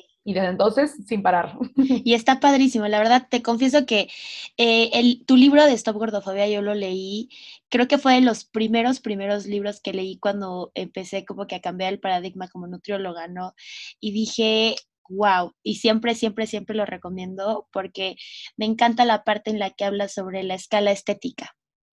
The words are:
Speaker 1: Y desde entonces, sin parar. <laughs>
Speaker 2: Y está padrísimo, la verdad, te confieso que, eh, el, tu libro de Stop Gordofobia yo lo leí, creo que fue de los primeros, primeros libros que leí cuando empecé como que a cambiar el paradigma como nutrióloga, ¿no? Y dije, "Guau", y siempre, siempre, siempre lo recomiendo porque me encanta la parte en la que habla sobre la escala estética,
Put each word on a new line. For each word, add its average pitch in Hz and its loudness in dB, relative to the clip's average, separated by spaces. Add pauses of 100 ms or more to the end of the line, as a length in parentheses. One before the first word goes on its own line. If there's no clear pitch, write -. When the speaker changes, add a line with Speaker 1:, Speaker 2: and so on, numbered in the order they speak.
(240)
Speaker 1:
Y 202 -4
desde 185 -2
entonces, 214 0 (100)
sin 208 -4
parar. 180 2
<laughs> 262 0
Speaker 2:
Y 233 2
está 262 2
padrísimo, 269 4
la 208 2
verdad, 233 4
te 240 0
confieso 254 2
que, 202 0 (480)
eh, 226 4
el, 240 2
tu 262 6
libro 285 8
de 277 6
Stop 214 -4
Gordofobia 202 -2
yo 208 -2
lo 208 -2
leí, 196 -6 (420)
creo 247 2
que 277 2
fue 262 4
de 254 6
los 233 2
primeros, 226 0
primeros 202 -4
libros 202 -6
que 196 -8
leí 190 -6
cuando 190 -6
empecé 190 -10
como 196 -12
que 196 -12
a 180 -10
cambiar 185 -6
el 196 -10
paradigma 185 -6
como 180 -14
nutrióloga, 180 -10
¿no? 180 -12 (480)
Y 208 -6
dije, 220 0 (340)
"Guau", 185 0 (100)
y 214 -4
siempre, 226 0
siempre, 220 -4
siempre 208 -8
lo 208 -2
recomiendo 185 -8
porque 190 -8 (400)
me 214 -4
encanta 233 2
la 214 2
parte 214 -2
en 214 -4
la 196 -4
que - -8
habla 202 -2
sobre 190 -8
la 185 -6
escala 202 0
estética, - -6 (380)